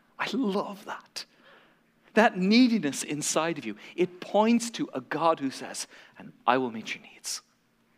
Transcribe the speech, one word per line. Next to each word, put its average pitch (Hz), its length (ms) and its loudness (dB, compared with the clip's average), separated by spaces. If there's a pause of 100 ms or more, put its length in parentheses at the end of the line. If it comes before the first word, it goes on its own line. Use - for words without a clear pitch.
(180)
I - 160 -4
love 202 500 -4
that. - 400 -14 (880)
That 220 220 6
neediness 202 680 4
inside 156 540 -2
of 123 60 -10
you, 104 120 -8 (180)
it 175 260 -2
points 226 500 2
to - 220 -6
a 131 80 -6
God 156 380 0
who 139 120 -4
says, - 360 -10 (320)
"And - 140 -18 (140)
I 123 120 6
will 123 140 -2
meet 110 220 -10
your - 100 -16
needs." - 380 -12 (560)